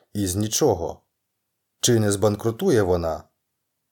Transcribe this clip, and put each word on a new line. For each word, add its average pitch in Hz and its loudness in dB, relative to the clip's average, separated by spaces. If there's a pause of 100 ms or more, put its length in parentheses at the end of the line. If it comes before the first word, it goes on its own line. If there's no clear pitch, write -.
(120)
із 95 -2
нічого? 104 -2 (760)
Чи 117 2
не 104 0
збанкрутує 110 0
вона? 85 -2 (680)